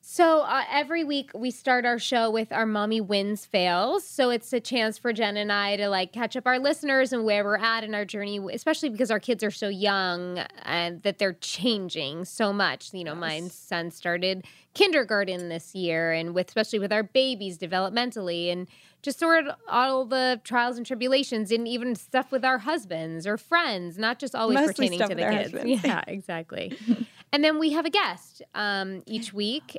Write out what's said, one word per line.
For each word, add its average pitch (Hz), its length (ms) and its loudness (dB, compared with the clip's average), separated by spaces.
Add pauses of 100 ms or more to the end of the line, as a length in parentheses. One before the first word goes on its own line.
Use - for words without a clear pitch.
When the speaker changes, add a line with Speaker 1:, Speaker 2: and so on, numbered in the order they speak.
Speaker 1:
So, 320 360 6
uh, 262 280 0
every 294 320 0
week 285 320 -2
we 240 160 -4
start 247 360 2
our 240 120 2
show 226 320 2
with 220 220 -2
our 220 140 2
Mommy 214 340 0
Wins 202 460 0
Fails. 190 600 2
So 254 220 2
it's 233 240 -2
a 247 80 0
chance 220 380 0
for 240 160 -2
Jen 208 240 0
and 208 120 -2
I 202 260 2
to, 202 120 0
like, 185 240 0
catch 220 240 -2
up 247 100 -2
our 254 120 4
listeners 269 560 2
and 226 100 0
where 208 180 4
we're 202 140 2
at 226 280 0
in 214 100 -6
our 208 100 -2
journey, 202 340 -6 (140)
especially - 380 0
because 220 200 0
our 214 80 2
kids - 240 -2
are 208 80 0
so 208 200 -6
young 180 720 0 (220)
and 170 420 -2
that 202 120 0
they're 196 240 0
changing 175 840 -4
so 208 260 0
much. 185 400 -2
You 185 120 -10
know, 151 100 -6
Speaker 2:
Yes. 170 60 -8
Speaker 1:
my 160 280 -4
son 170 420 -6
started 180 540 -2 (300)
kindergarten 202 760 2
this 165 260 -10
year, 165 380 0
and 165 220 -2
with, 180 140 0
especially 214 320 -2
with 202 120 -2
our 214 120 2
babies 208 520 0
developmentally, 185 960 -2
and 180 160 -6 (320)
just - 180 -4
sort 330 280 4
of - 80 -6 (140)
all 262 360 2
the 254 400 0
trials 240 320 0
and 240 80 -8
tribulations, 247 680 0
and 226 180 2
even 240 260 -2
stuff - 360 -2
with 254 140 0
our 262 140 4
husbands 175 680 -4
or 208 120 -2
friends, 202 580 0
not 226 220 -2
just 262 160 -6
always 233 220 2
Speaker 2:
Mostly 294 180 4
Speaker 1:
pertaining 180 240 0
Speaker 2:
stuff 208 120 2
Speaker 1:
to 185 40 -2
Speaker 2:
with - 40 -4
Speaker 1:
the - 60 0
Speaker 2:
our 208 80 2
Speaker 1:
kids. 208 200 -2
Speaker 2:
husbands. 240 320 -2
Speaker 1:
Yeah, 202 220 2
exactly. 185 680 -8 (100)
<laughs> 226 200 0 (260)
And 285 100 4
then 311 160 4
we 311 140 2
have 311 120 0
a 320 60 0
guest, 262 520 -2 (120)
um, 196 520 -4
each 220 280 -8
week, 214 440 -4